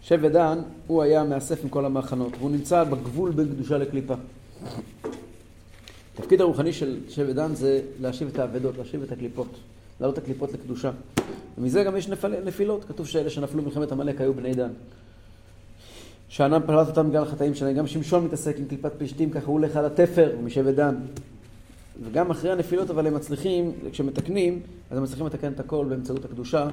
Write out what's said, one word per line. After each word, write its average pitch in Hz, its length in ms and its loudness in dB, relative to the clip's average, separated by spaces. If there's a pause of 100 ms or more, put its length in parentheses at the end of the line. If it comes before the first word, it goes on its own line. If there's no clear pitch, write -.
שבט 165 300 4
דן, 160 260 6 (280)
הוא 160 160 4
היה 151 220 6
מאסף 143 380 -2
עם 139 60 -4
כל 139 160 0
המחנות, 131 540 -2
והוא 139 120 -2
נמצא 156 340 4
בגבול 139 460 -2
בין 151 180 0
קדושה 139 300 -2
לקליפה. 135 360 -2 (2000)
התפקיד 185 260 4
הרוחני 160 320 4
של 131 260 -4 (100)
שבט 139 260 -2
דן 151 200 0
זה 135 260 2 (200)
להשיב 127 320 -4
את - 60 -4
האבדות, 127 400 -2
להשיב 135 240 -8
את 127 100 -8
הקליפות, 120 360 -6 (520)
להעלות 135 180 0
את 156 40 -6
הקליפות 131 300 -6
לקדושה. 127 380 -6 (680)
ומזה 131 260 2
גם 190 120 0
יש 196 120 -4
נפל-, 196 360 -4
נפילות. 202 400 -2
כתוב 151 220 -10
שאלה 156 240 0
שנפלו 143 320 -4
במלחמת 143 300 -2
עמלק 139 280 -2
היו 135 140 2
בני 127 200 -2
דן. 123 160 0 (1600)
שאנן 147 380 4
פלט 156 220 6
אותם 156 200 4
בגלל 151 140 4
החטאים 147 320 0
שלהם. 139 220 0
גם 151 100 0
שמשון 165 380 2
מתעסק 151 340 -2
עם 139 60 -4
קליפת 147 340 -4
פלישתים, 147 320 -2
ככה 151 160 -6
הוא 160 60 0
הולך 151 240 2
על 147 80 2
התפר, 170 500 6
הוא 120 100 -4
משבט 135 300 2
דן. 143 200 4 (1080)
וגם 147 280 0
אחרי 165 220 0
הנפילות, 180 380 0
אבל 156 160 2
הם 151 80 2
מצליחים, 165 580 -2 (200)
כשמתקנים, 175 680 0 (300)
אז 123 60 -4
הם 135 60 0
מצליחים 131 240 -4
לתקן 143 260 -4
את 139 80 -8
הכל 143 280 -2
באמצעות 131 360 -4
הקדושה 131 480 0